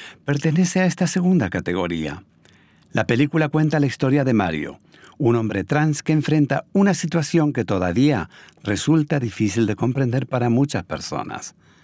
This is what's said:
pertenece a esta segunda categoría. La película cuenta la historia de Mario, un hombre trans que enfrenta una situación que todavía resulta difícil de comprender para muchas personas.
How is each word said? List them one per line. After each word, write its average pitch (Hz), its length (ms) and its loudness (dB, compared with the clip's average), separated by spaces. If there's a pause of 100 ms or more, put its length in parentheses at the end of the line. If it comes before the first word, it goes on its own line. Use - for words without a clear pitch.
(240)
pertenece 160 540 0
a 185 80 4
esta 175 220 0
segunda 175 420 2
categoría. 87 720 -4 (680)
La 110 160 0
película 147 400 2
cuenta 156 320 0
la 143 60 2
historia 135 360 0
de 127 120 0
Mario, 80 440 -2 (400)
un 120 160 2
hombre 104 300 -2
trans 151 400 0
que 160 80 0
enfrenta 147 600 2
una 196 220 4
situación 156 580 0
que 117 120 -2
todavía 95 680 0 (320)
resulta 147 560 0
difícil 110 480 0
de 104 80 -2
comprender 127 540 -2
para 120 200 -2
muchas 117 360 0
personas. - 720 -10 (280)